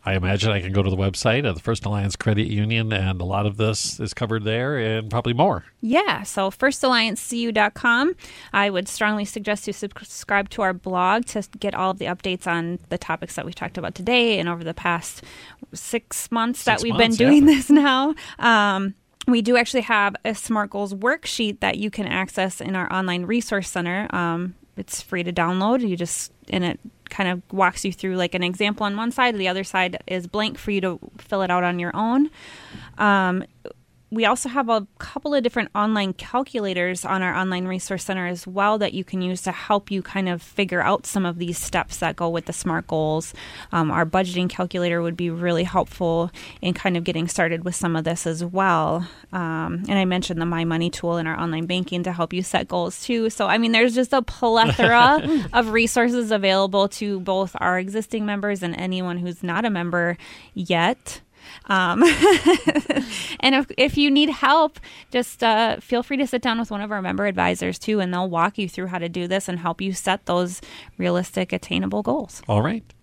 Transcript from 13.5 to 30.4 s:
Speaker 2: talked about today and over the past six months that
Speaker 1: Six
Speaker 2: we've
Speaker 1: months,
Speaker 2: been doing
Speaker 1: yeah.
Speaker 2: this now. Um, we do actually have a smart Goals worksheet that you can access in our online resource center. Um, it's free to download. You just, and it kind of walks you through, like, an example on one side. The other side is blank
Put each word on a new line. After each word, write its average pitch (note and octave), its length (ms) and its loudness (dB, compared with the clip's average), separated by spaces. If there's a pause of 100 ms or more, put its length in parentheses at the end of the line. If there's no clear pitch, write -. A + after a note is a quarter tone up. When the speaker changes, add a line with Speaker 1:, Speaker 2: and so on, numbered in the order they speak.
Speaker 2:
talked - 240 -8
about D#3+ 160 -6
today A#3 440 2
and E3+ 100 -2
over E3+ 140 -6
the E3 120 -8
past - 480 -4 (520)
six - 560 -8
months A#3 340 -2
that A3 160 2
Speaker 1:
Six - 40 -4
Speaker 2:
we've A#3 140 0
Speaker 1:
months, A3+ 180 4
Speaker 2:
been A#3 120 6
doing D4 200 10
Speaker 1:
yeah. D4+ 60 10
Speaker 2:
this C4+ 160 0
now. C#4+ 440 6 (240)
Um, G3+ 560 4 (320)
we A#3 160 4
do A#3+ 160 4
actually A#3+ 240 2
have G3+ 420 2
a A3 100 -2
smart G#3 360 -2
Goals G3+ 240 -6
worksheet A3 680 -2
that G3 160 0
you G#3 140 -4
can G3+ 160 -6
access F#3 560 -2
in F#3+ 120 -4
our F3+ 160 -2
online F3+ 360 -2
resource G#3+ 420 -2
center. F3+ 420 -4
Um, F3 440 -2 (240)
it's - 240 -10
free F3+ 200 -6
to F3 100 -4
download. F#3+ 540 2
You F#3 100 0
just, - 360 -6 (160)
and F#3 160 0
it - 160 -4 (300)
kind F#3+ 180 -2
of F3+ 140 -4 (100)
walks F#3+ 320 2
you G3 80 -2
through, F#3 240 -4
like, F3 180 0
an F3+ 80 0
example G3+ 440 -2
on G3+ 100 -4
one A3+ 140 -4
side. A#3+ 260 2
The F#3+ 120 -2
other F#3+ 160 -2
side F#3 420 -2
is F3+ 200 -6
blank G#3+ 300 -2